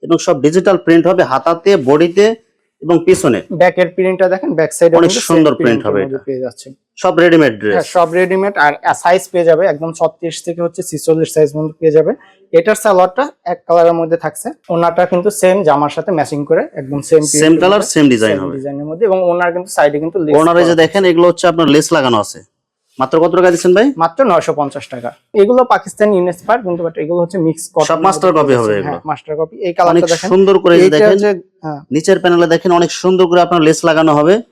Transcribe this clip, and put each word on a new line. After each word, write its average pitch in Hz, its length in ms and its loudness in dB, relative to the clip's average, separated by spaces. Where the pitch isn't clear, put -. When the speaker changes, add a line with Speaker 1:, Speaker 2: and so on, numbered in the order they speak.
Speaker 1:
এবং 160 140 -2
সব 160 240 -2
ডিজিটাল 180 360 2
প্রিন্ট 170 300 2
হবে 175 160 2
হাতাতে, 165 540 0
বডিতে 170 580 0
এবং 165 140 0
পিছনে। 160 360 0
Speaker 2:
ব্যাকের 175 440 0
প্রিন্টটা 185 340 -2
দেখেন, 185 240 -4
ব্যাক 156 200 -2
সাইডে 165 240 2
Speaker 1:
অনেক 170 120 4
Speaker 2:
কিন্তু 214 160 -4
সেম 165 100 0
Speaker 1:
সুন্দর 156 200 2
প্রিন্ট 131 140 0
Speaker 2:
প্রিন্টের 110 180 -2
Speaker 1:
হবে 98 140 -2
Speaker 2:
মধ্যে 135 140 -6
Speaker 1:
এটা। 131 100 -10
Speaker 2:
পেয়ে 131 140 -8
যাচ্ছেন। 127 340 -12
Speaker 1:
সব 180 240 -2
রেডিমেড 160 400 4
ড্রেস। 104 140 -2
Speaker 2:
হ্যাঁ, 170 100 -2
সব 170 300 0
রেডিমেড। 190 440 -2
আর 147 160 2
সাইজ 185 280 0
পেয়ে 175 140 0
যাবে 160 200 2
একদম 160 280 -4
ছত্রিশ 160 500 -6
থেকে 175 180 -8
হচ্ছে 170 220 -8
ছিচল্লিশ 160 500 -2
সাইজ 147 200 0
পর্যন্ত 156 260 -6
পেয়ে 160 120 0
যাবে। 156 200 2
এটার 208 240 4
সালোয়ারটা 190 540 0
এক 175 220 -8
কালারের 170 260 4
মধ্যে 165 240 -2
থাকছে, 165 320 -8
ওনাটা 170 360 0
কিন্তু 180 240 -2
সেম 190 340 0
জামার 147 260 0
সাথে 160 220 -8
ম্যাচিং 147 340 -4
করে 180 280 -2
একদম 139 280 -10
সেম 160 180 2
Speaker 1:
সেম 151 200 -2
Speaker 2:
প্রিন্টের 156 220 -2
Speaker 1:
কালার, 196 180 2
Speaker 2:
মধ্যে, 190 140 -8
Speaker 1:
সেম 147 160 4
ডিজাইন 110 260 0
Speaker 2:
সেম 95 80 -6
Speaker 1:
হবে। 85 140 -8
Speaker 2:
ডিজাইনের 139 280 -12
মধ্যে 165 200 -6
এবং 185 240 0
ওনার 175 240 -2
কিন্তু 180 180 -10
সাইডে 147 280 0
কিন্তু 165 200 -6
লেস 151 160 -2
Speaker 1:
ওনার 165 220 4
এই 175 60 4
যে 165 60 2
Speaker 2:
করা 170 60 2
Speaker 1:
দেখেন, 165 300 2
এগুলো 170 220 4
হচ্ছে 175 200 0
আপনার 165 220 0
লেস 151 220 2
লাগানো 131 280 0
আছে। 95 200 -8
মাত্র 131 240 -4
কত 170 120 0
টাকা 180 160 4
দিচ্ছেন 180 220 0
ভাই? 247 240 2
Speaker 2:
মাত্র 165 260 -4
নয়শো 170 300 0
পঞ্চাশ 139 340 -8
টাকা। 120 220 -12
এগুলো 226 300 2
পাকিস্তানি 214 540 0
ইনস্পায়ার 180 440 -2
কিন্তু, 175 220 -6
but 165 160 -6
এগুলো 165 220 -4
হচ্ছে 170 160 -6
মিক্স 160 260 -4
কটন 156 120 2
Speaker 1:
সব 165 140 -2
মাস্টার - 340 0
কপি 147 200 2
হবে 113 200 0
এগুলো। 101 100 -4
Speaker 2:
হ্যাঁ, - 220 -8
মাস্টার 151 300 -10
কপি। 160 220 -6
এই 180 160 -6
কালারটা 175 160 2
Speaker 1:
অনেক 170 140 2
Speaker 2:
দেখেন। 170 260 -2
Speaker 1:
সুন্দর 190 300 4
করে 180 140 2
এই 170 60 6
যে 180 60 6
Speaker 2:
এইটা 185 120 2
Speaker 1:
দেখেন, 214 140 4
Speaker 2:
হচ্ছে, 202 180 2
হ্যাঁ। 151 160 -12
Speaker 1:
নিচের 160 280 2
প্যানেলে 175 280 2
দেখেন 165 240 0
অনেক 170 200 2
সুন্দর 185 360 0
করে 175 140 2
আপনার 170 200 2
লেস 156 240 2
লাগানো 160 280 2
হবে। 151 220 2